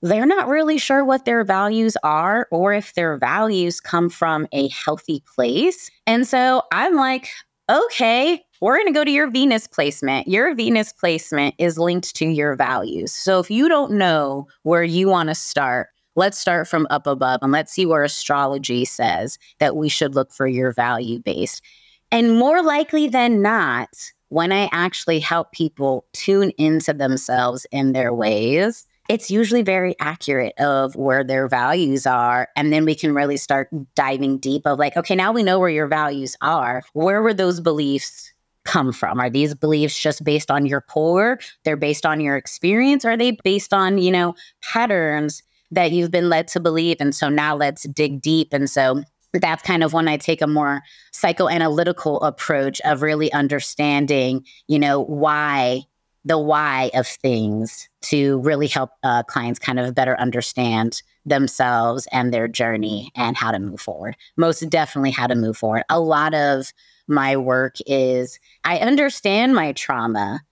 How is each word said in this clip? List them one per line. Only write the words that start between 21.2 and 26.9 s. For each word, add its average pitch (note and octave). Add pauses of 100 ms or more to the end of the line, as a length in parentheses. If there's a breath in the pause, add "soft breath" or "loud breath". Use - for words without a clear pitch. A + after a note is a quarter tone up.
base." - (500 soft breath)
And A#3
more D4+
likely D4+
than A#3+
not, E3+ (400)
when E3
I G3
actually E3+
help E3
people C#3
tune G3
into D#3